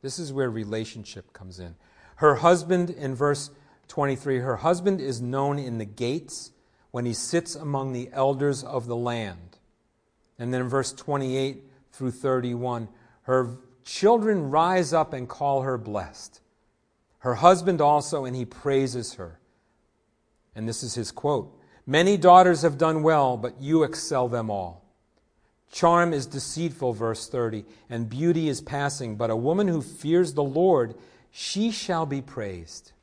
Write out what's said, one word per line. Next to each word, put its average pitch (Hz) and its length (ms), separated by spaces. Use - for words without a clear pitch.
This 139 180
is 156 120
where 135 180
relationship 110 840
comes 92 260
in. 85 160
Her 151 180
husband, 175 540
in 139 260
verse 143 340
twenty-three, 139 520
her 123 180
husband 175 440
is 131 200
known 139 360
in 127 200
the 110 80
gates 120 640
when 123 140
he 120 80
sits 170 420
among 143 380
the 123 180
elders 139 540
of 123 220
the 120 100
land. 107 600
And 123 160
then 127 80
in 127 60
verse 131 240
twenty-eight 135 720
through 127 180
thirty-one, 123 800
her 127 360
children 208 680
rise 165 420
up 160 200
and 123 140
call 139 340
her 131 160
blessed. 104 600
Her 127 160
husband 170 460
also, 147 440
and 127 100
he 123 100
praises 131 680
her. 85 260
And 110 120
this - 160
is 120 120
his 113 160
quote, - 460
"Many 175 320
daughters 175 460
have 156 140
done 160 260
well, 143 340
but 120 240
you 156 220
excel 131 440
them 113 240
all." 90 320
"Charm 170 420
is 135 120
deceitful," 139 680
verse 113 360
thirty, 113 340
"and 117 200
beauty 160 400
is 135 100
passing, 139 560
but 113 140
a 113 60
woman 160 320
who 165 140
fears 160 520
the 147 100
Lord, 139 520
she - 420
shall 170 340
be 139 160
praised. 98 720